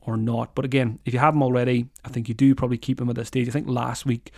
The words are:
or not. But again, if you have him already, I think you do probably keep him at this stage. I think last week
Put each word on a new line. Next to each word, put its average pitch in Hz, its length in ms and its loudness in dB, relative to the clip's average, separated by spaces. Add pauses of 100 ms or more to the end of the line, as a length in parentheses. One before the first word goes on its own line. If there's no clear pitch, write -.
or 113 140 -4
not. 117 380 -2
But 131 100 -2
again, 127 400 0
if 120 80 -4
you 123 60 0
have 151 160 4
him 147 80 4
already, 123 460 2 (160)
I - 60 -14
think 117 180 -4
you 117 60 -2
do 135 200 6
probably 123 240 -2
keep 131 220 -4
him 123 100 -2
at 120 60 -4
this 117 120 -6
stage. 123 200 -2
I 117 40 -6
think 147 160 -4
last 123 380 -4
week 120 320 -2